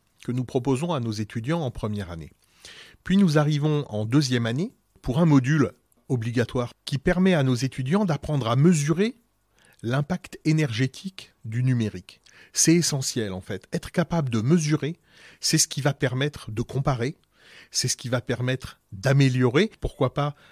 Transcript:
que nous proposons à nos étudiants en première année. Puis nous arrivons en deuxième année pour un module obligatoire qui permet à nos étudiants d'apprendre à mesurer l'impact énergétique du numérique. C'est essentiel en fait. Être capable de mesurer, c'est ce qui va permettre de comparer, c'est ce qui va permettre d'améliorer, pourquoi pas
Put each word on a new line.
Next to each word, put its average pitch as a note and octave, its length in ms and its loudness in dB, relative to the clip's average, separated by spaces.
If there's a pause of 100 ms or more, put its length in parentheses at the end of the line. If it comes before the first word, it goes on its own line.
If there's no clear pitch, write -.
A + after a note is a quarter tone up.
(240)
que - 60 -6
nous B2 140 -4
proposons C3+ 480 -2
à D3 80 -2
nos A#2 100 -4
étudiants A2+ 520 -6
en B2+ 100 -6
première G#2 400 -8
année. D#2+ 180 -14 (720)
Puis F#3 140 0
nous F3 220 4
arrivons D3 500 0
en G#2+ 160 -4
deuxième B2 420 0
année C#3+ 260 -4 (280)
pour B2+ 180 -2
un F3 80 4
module C#3+ 460 4 (360)
obligatoire A#2+ 640 -2 (140)
qui C#3 140 -4
permet F3+ 360 2
à D3+ 80 2
nos C3 140 2
étudiants C3+ 480 -2
d'apprendre C#3+ 440 -2
à A#2 60 2
mesurer D#3+ 640 4 (640)
l'impact C#3+ 640 -4
énergétique D3 920 -2 (100)
du A#2 200 -4
numérique. A2+ 560 -2 (320)
C'est - 220 4
essentiel C3 580 0
en F#2 80 -6
fait. F#2+ 320 -10
Être - 180 -6
capable E3 400 -2
de A2 100 0
mesurer, D3+ 600 0 (400)
c'est - 180 0
ce - 80 2
qui - 140 -8
va C#3 120 2
permettre C3 600 -4
de G#2+ 100 -4
comparer, C3 540 -2 (560)
c'est - 160 -2
ce - 80 -2
qui - 120 -12
va B2 120 0
permettre B2 580 -4 (140)
d'améliorer, C3 880 4
pourquoi - 340 -2
pas D3 220 -4 (160)